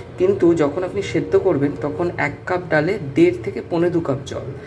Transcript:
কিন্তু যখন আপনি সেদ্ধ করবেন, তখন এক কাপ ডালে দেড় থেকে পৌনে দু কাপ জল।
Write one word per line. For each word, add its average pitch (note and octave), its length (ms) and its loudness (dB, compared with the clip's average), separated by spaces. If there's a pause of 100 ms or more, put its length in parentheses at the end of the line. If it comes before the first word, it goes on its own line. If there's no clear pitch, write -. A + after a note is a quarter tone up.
(180)
কিন্তু F#3 360 4
যখন D3+ 300 2
আপনি F#3 180 -4
সেদ্ধ E3 340 -2
করবেন, D#3 360 2 (100)
তখন D3+ 360 -2
এক D3 280 -2
কাপ F3+ 240 -2
ডালে E3 300 2 (160)
দেড় F3 280 6
থেকে - 260 -6
পৌনে F3 200 2
দু E3 100 0
কাপ C#3+ 260 -2
জল। A#2+ 260 -8 (160)